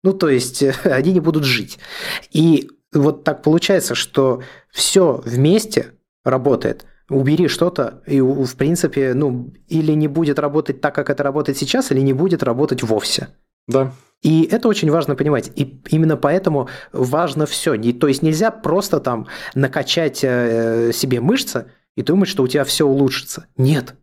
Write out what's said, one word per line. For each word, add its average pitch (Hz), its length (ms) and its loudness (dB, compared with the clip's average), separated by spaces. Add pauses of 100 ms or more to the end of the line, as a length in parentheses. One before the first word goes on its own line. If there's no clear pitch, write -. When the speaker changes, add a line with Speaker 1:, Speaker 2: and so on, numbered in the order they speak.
Speaker 1:
Ну, 190 100 2
то 180 160 0
есть, 127 340 0 (100)
<laughs> - 100 -10
они 143 300 2
не 180 60 4
будут 156 260 0
жить. 120 340 -4 (520)
И 156 380 4 (240)
вот 147 300 2
так - 180 -2
получается, 165 540 2
что 127 480 0 (280)
все - 540 2
вместе 131 680 2 (300)
работает. 131 640 0 (240)
Убери 147 380 2
что-то, 147 580 -2
и, 139 160 2
у-, 135 240 2
в 127 100 -10
принципе, 139 600 0
ну, 123 360 -4 (160)
или 156 260 0
не 151 140 2
будет 147 300 0
работать 147 420 -2
так, 143 140 -2
как 143 160 -4
это 143 140 -2
работает 139 340 -2
сейчас, 240 340 -2
или 135 100 2
не 139 120 2
будет 165 300 0
работать 127 400 -2
вовсе. - 460 -2 (380)
Speaker 2:
Да. 131 260 0 (280)
Speaker 1:
И 160 220 4
это 214 240 0
очень 208 240 2
важно 147 240 0
понимать. 143 400 -2
И - 340 -6
именно 160 280 2
поэтому 147 520 0 (240)
важно 147 540 -2
все. - 280 -2
Не, 117 180 0
то 131 140 0
есть 135 140 0
нельзя 165 300 0
просто 170 480 -2
там 120 260 -4 (300)
накачать, 139 680 -2
э, 117 680 0
себе 127 260 -2
мышцы 147 460 -2 (320)
и - 60 -6
думать, 185 260 2
что - 140 0
у 127 40 2
тебя 135 160 0
все - 240 0
улучшится. 135 580 -2 (120)
Нет. 131 460 0